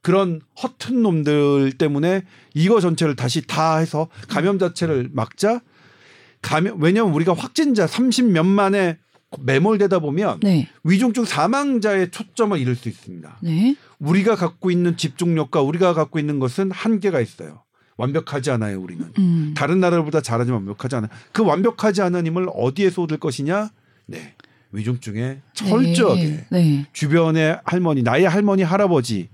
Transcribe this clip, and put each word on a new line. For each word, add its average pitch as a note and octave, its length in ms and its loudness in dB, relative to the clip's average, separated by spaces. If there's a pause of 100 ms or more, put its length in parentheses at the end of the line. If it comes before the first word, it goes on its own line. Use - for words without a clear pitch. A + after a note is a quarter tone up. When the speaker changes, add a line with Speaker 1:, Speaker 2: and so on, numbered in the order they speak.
Speaker 1:
그런 F3 400 0 (220)
허튼 B3+ 400 -4
놈들 D3 720 2
때문에 D#3 500 0 (320)
이거 F#3+ 260 4
전체를 D#3+ 360 0
다시 B2+ 300 -4
다 D#3+ 320 0
해서 D#3+ 300 -2 (200)
감염 F#3 300 0
자체를 D#3+ 540 -2
막자. G3 480 -2 (800)
감염, D#3+ 400 -2
왜냐면 F#3+ 320 2
우리가 E3 220 2
확진자 A#3+ 520 0
삼십 B3 400 0
몇만에 F#3+ 720 2 (420)
매몰되다 F#3 580 2
보면 D3+ 440 -2
Speaker 2:
네. F3+ 260 2 (160)
Speaker 1:
위중증 A3 400 2
사망자의 G#3 840 0
초점을 G#3 480 -2
잃을 B2 180 -2
수 A#2+ 120 -10
있습니다. E2+ 540 -16
Speaker 2:
네. F3+ 340 2 (220)
Speaker 1:
우리가 F#3+ 380 2
갖고 F3+ 340 -2
있는 F3 260 0
집중력과 D#3+ 640 -2
우리가 E3+ 320 2
갖고 D#3 240 -2
있는 D3 200 -4
것은 C3 320 -2
한계가 F#3+ 500 -2
있어요. E2 440 -10 (320)
완벽하지 C#3+ 560 -4
않아요, G#2 280 -4
우리는. F2 380 -12
Speaker 2:
음. E3+ 380 2
Speaker 1:
다른 D3+ 240 0
나라보다 E3 400 2
잘하지만 A#2+ 380 -2
완벽하지 G#2 380 -8
않아요. A2 140 -6 (220)
그 A3 120 0
완벽하지 F#3+ 580 0
않은 F3 240 0
힘을 F3+ 280 -2
어디에 D3 360 0
쏟을 E3 280 -4
것이냐? E3 520 -4 (360)
네. - 280 -16 (380)
위중증에 A2 480 -6
Speaker 2:
네. C3+ 220 -8 (100)
Speaker 1:
철저하게 E3+ 1000 0
Speaker 2:
네. D3+ 420 2
Speaker 1:
주변의 D#3+ 720 2
할머니, E3 380 0
나의 C3 260 4
할머니, G3 360 2
할아버지, D#3 680 0